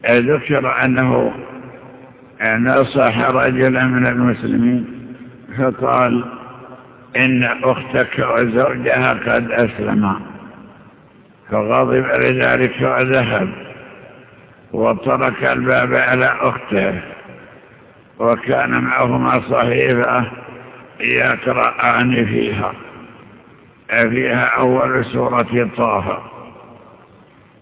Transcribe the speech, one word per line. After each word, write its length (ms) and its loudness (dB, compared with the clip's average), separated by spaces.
ذكر 760 2
أنه 480 2
نصح 840 2
رجلا 560 2
من 220 2
المسلمين 760 2
فقال: 680 2
"إن 260 4
أختك 720 0
وزوجها 800 2
قد 380 -2
أسلما." 680 0
فغضب 540 2
لذلك 760 2
وذهب 680 2
وطرق 800 0
الباب 420 2
على 480 2
أخته، 520 0
وكان 500 0
معهما 680 0
صحيفة 840 2
يقرآن 1300 0
فيها، 480 -2
فيها 560 0
أول 600 2
سورة 720 0
طه. 460 -2